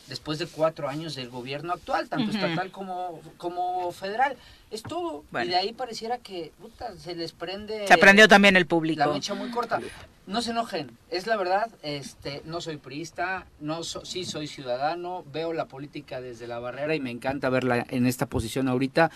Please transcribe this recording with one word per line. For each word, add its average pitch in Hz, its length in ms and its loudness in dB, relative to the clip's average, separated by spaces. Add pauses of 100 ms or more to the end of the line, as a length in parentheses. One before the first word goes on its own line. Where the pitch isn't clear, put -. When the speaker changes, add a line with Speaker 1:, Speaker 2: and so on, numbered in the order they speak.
Speaker 1:
después 147 300 -8
de 165 80 -4
cuatro 156 420 0
años 151 280 -6
del 127 140 -8
gobierno 139 440 -8
actual, 269 340 -4
tanto 247 220 -2
Speaker 2:
Ujú. 202 80 -2
Speaker 1:
estatal 185 340 -2
como, 180 480 -8 (180)
como 180 560 -2
federal? 240 440 -2 (320)
Es 220 140 -10
todo. 320 480 -8
Speaker 2:
Bueno. 349 160 -2
Speaker 1:
Y - 40 -4
de - 40 2
ahí 202 180 0
pareciera 233 460 -6
que, 175 320 -12 (100)
puta, 220 360 -14
se 170 180 -10
les 165 160 -6
prende 208 560 -8
Speaker 2:
Se 190 100 10
prendió 196 300 12
también 202 300 10
el 180 100 6
público. 160 320 2
Speaker 1:
la 147 80 4
mecha 147 260 -2
muy 202 160 -6
corta. 233 300 -2 (460)
No 208 160 -2
se 233 100 -4
enojen, 196 400 -4 (180)
es 185 160 -4
la 220 120 2
verdad, 185 320 0 (140)
este, 143 600 -8
no 165 160 -8
soy 165 160 -8
priista, 170 720 -8 (160)
no 160 240 -4
so-, - 180 -10
sí 175 220 -8
soy 151 220 -6
ciudadano, 160 840 -4
veo 165 220 -4
la 147 140 -4
política 139 520 -12
desde 120 280 -12
la 120 120 -8
barrera 139 360 -4
y 151 40 -2
me 127 120 -6
encanta 131 380 -4
verla 123 400 2
en 123 160 2
esta 127 200 2
posición 131 420 -2
ahorita 135 480 4